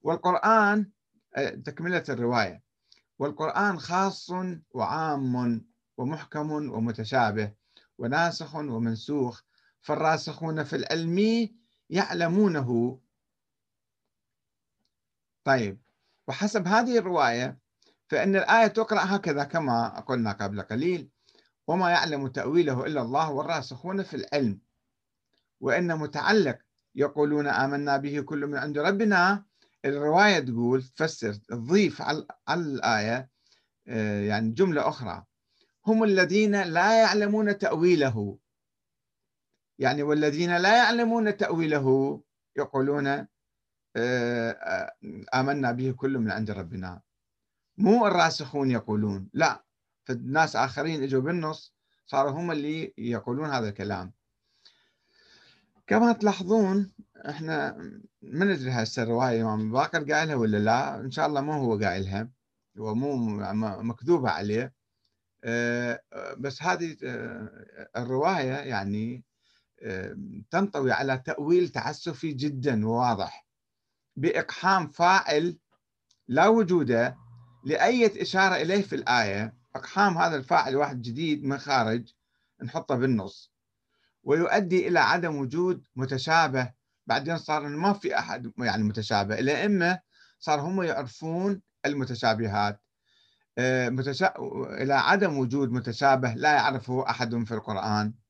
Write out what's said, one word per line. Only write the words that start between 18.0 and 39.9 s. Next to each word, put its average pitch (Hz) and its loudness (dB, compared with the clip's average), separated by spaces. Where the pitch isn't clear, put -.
فإن 190 2
الآية 220 6
تقرأ 214 0
هكذا 151 -2
كما 123 -2
قلنا 117 -2
قبل 101 -6
قليل: 147 -4
"وما 175 2
يعلم 147 0
تأويله 135 0
إلا 143 -2
الله 143 0
والراسخون 151 -6
في 185 -10
العلم"، 120 -2
وإن 160 0
متعلق 151 0
"يقولون 147 0
آمنا 139 0
به 143 -2
كل 143 -6
من 143 -4
عند 143 -4
ربنا"، 196 2
الرواية 156 4
تقول، 123 0
تفسر، 131 -4
تضيف 123 0
على، 151 -4
على 165 0
الآية، 120 0
آه، 107 -2
يعني 107 0
جملة 147 0
أخرى: 95 -8
"هم 220 4
الذين 202 4
لا 175 4
يعلمون 202 2
تأويله". 143 2
يعني 135 0